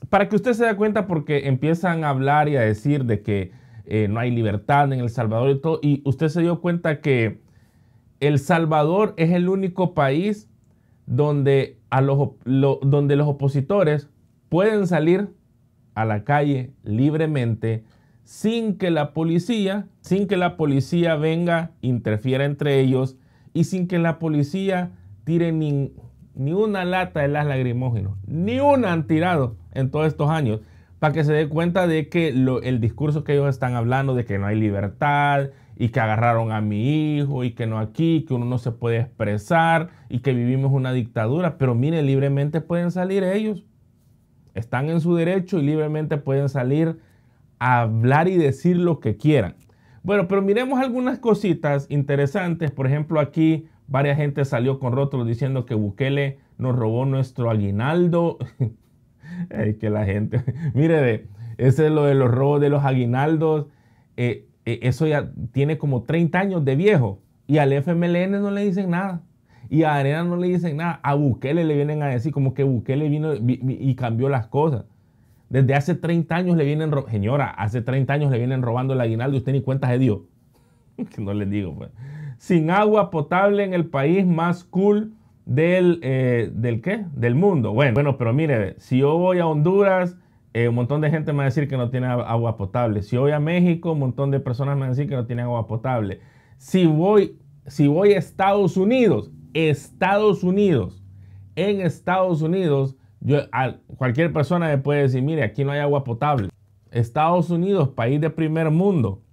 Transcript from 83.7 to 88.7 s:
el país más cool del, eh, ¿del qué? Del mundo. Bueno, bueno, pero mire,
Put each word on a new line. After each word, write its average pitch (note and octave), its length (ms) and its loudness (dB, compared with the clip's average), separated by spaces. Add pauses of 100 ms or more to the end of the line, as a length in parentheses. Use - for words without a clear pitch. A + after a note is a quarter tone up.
el E3+ 120 0
país E3+ 400 2
más E3+ 380 0
cool G#3 480 2 (320)
del, E3+ 580 4
eh, B2+ 500 0
¿del A#2 280 -2
qué? G3+ 320 -4
Del A#2+ 240 0
mundo. D3+ 360 2
Bueno, B2+ 220 2
bueno, C#3 240 2
pero A#2 140 0
mire, C3 460 0